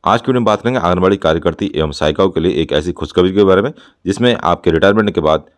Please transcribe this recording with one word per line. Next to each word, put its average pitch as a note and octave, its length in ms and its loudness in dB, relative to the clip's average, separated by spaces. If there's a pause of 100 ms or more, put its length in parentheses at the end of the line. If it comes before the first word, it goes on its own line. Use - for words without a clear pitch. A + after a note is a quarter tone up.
आज A2+ 160 2
की - 60 -8
वीडियो B2 140 0
में A2+ 40 -2
बात G#2+ 180 0
करेंगे B2 180 -2
आंगनबाड़ी F2+ 360 2
कार्यकर्ती E2+ 580 -2
एवं D#2 160 -2
सहायिकाओं D#2 400 0
के D#2+ 100 -4
लिए E2+ 120 0
एक D#2+ 200 -2
ऐसी D#2 200 -2
खुशखबरी F2+ 400 -2
के G2+ 120 2
बारे F#2+ 180 4
में, D3 100 -4 (340)
जिसमें A2+ 280 0
आपके F2 360 0
रिटायरमेंट G2+ 400 2
के F2 100 -2
बाद D#2 240 0 (140)